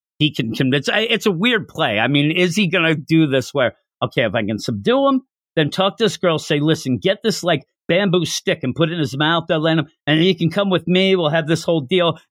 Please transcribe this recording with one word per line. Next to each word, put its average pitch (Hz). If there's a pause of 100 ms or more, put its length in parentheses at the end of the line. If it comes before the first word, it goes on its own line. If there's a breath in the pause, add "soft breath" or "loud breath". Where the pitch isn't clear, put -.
(180)
he 147
can 113
convince. 139
I, 208
it's 226
a 214
weird 202
play. 123
I 117
mean, 147
is 180
he 202
gonna 160
do 160
this 131
where, 123 (260)
"Okay, 127
if 104
I 117
can 104
subdue 226
him, 262 (340)
then 151
talk 190
to 226
this 170
girl, 165
say, 151
'Listen, 143
get 190
this, 208
like, 170 (200)
bamboo 180
stick -
and 127
put 160
it 165
in 175
his 135
mouth, 160
they'll 160
let 160
him, 147 (180)
and 156
he 185
can 160
come 202
with 165
me. 190
We'll 165
have 156
this 160
whole 165
deal.'" 165 (120 loud breath)